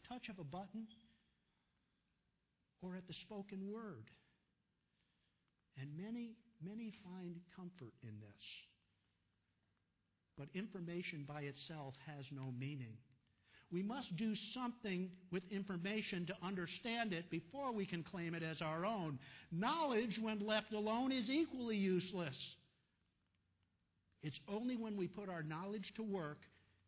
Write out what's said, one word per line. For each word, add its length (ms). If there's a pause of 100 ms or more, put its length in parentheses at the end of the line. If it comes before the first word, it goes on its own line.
touch 200
of 100
a 60
button 420 (2000)
or 140
at 100
the 80
spoken 560
word. 400 (1700)
And 180
many, 400 (240)
many 300 (120)
find 380 (160)
comfort 460
in 180
this. 460 (1700)
But 180
information 720
by 200
itself 520 (100)
has 240
no 220
meaning. 460 (720)
We 120
must 340
do 180
something 800 (160)
with 200
information 760
to 160
understand 680
it 160
before 420
we 140
can 180
claim 320
it 80
as 200
our 240
own. 320 (320)
Knowledge, 720
when 180
left 340
alone, 400
is 160
equally 480
useless. 800 (1700)
It's 260
only 280
when 200
we 100
put 220
our 140
knowledge 520
to 80
work 360 (500)